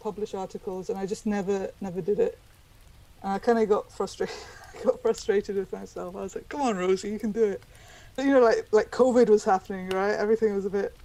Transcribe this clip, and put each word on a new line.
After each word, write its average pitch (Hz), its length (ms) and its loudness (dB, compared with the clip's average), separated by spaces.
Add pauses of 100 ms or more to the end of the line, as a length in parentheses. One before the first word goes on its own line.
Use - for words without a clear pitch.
publish 208 340 -8
articles, 190 560 -8
and 190 80 -4
I 190 80 -6
just 202 200 -6
never, 202 440 -2 (100)
never 190 200 -8
did 196 180 -2
it. - 200 0 (840)
And 196 100 -4
I 196 60 -2
kinda 233 260 2
got 208 260 0
frustra-, - 380 -6 (260)
<laughs> - 300 -18
got - 160 0
frustrated 208 560 0
with 190 160 -6
myself. 185 420 -10
I 202 60 -10
was 196 140 -10
like, - 160 -10
"Come 294 100 -6
on, 240 160 0
Rosie, 185 320 0
you 208 100 -4
can 214 140 -4
do 226 120 2
it." 196 180 -2 (520)
But, 269 120 -2
you 277 60 4
know, 262 80 8
like, 226 300 4
like, 214 200 2
covid 247 380 6
was 214 140 6
happening, 190 460 -2
right? 190 240 0
Everything 214 420 0
was 196 120 -2
a 196 40 -4
bit, 196 240 -4 (100)